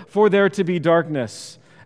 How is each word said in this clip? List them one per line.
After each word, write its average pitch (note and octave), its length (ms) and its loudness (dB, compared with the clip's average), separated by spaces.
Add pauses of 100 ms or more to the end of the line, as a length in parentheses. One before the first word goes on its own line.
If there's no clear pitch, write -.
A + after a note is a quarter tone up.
for G#3 240 2
there G3 180 4
to F#3+ 160 -4
be F3 140 -2
darkness D#3 800 -2 (280)